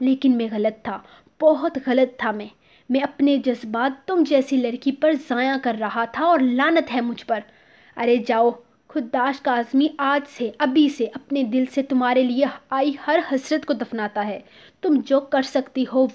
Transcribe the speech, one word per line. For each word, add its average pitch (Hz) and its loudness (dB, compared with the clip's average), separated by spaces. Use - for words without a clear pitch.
लेकिन 262 4
मैं 226 -2
गलत 220 -2
था, 196 -8
बहुत 302 2
गलत 262 0
था 226 -2
मैं। 208 -10
मैं 262 0
अपने 277 2
जज्बात 233 -4
तुम 359 2
जैसी 269 2
लड़की 247 -2
पर 311 0
ज़ाया 262 -2
कर 247 -4
रहा 220 -4
था 277 -4
और 339 4
लानत 277 2
है 240 -2
मुझ 240 -6
पर। 214 -4
अरे 240 2
जाओ, 240 2
खुद्दाश 262 -2
काज़मी 262 0
आज 285 0
से, 226 -6
अभी 294 2
से - -4
अपने 277 -4
दिल 254 0
से 269 -2
तुम्हारे 254 2
लिए 254 0
आई 277 0
हर 330 0
हसरत 294 -2
को 294 -2
दफनाता 214 -6
है। 208 -6
तुम 311 4
जो 269 2
कर 277 -2
सकती 269 -4
हो 254 2